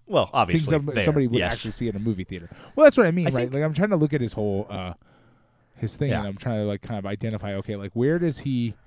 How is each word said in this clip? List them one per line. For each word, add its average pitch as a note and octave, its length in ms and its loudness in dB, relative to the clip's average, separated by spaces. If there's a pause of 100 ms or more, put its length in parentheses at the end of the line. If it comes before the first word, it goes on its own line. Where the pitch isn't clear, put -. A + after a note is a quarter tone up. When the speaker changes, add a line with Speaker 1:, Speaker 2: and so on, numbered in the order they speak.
Speaker 1:
Well, D#3 260 2
obviously, D3 380 2
Speaker 2:
things D3 160 0
some-, C#3+ 80 -4
Speaker 1:
there, G#2+ 100 2
Speaker 2:
somebody D3 220 2
would A#2 120 0
Speaker 1:
yes. F#2+ 160 0
Speaker 2:
actually A2 180 -6
see A#2+ 160 -4
in G2+ 80 -4
a G2 40 -4
movie G#2 240 -2
theater. E2+ 240 -12 (280)
Well, D4+ 80 8
that's C#4+ 120 10
what A3+ 100 6
I E3 60 4
mean, F3 160 0
Speaker 1:
I - 20 0
Speaker 2:
right? C3 120 0
Speaker 1:
think B2+ 120 -4
Speaker 2:
Like, C#3+ 80 0
I'm D#3 120 -2
trying G3 160 0
to F#3+ 60 2
look D3 160 2
at D3 80 0
his A2+ 140 -2
whole, G#2 340 -2
uh, F#2 260 -8 (840)
his - 200 -6
thing, C#3+ 140 -2
Speaker 1:
Yeah. F#2 80 0
Speaker 2:
and G2+ 100 -4
I'm G2 80 -8
trying A2+ 220 -4
to, G#2 60 0
like, G2+ 180 -2
kind A2 160 -8
of G2 80 -6
identify, G#2 480 -6
okay, G2+ 220 -6
like, G2 180 -10
where C#3+ 240 2
does E3 220 -2
he A#2+ 340 -2 (120)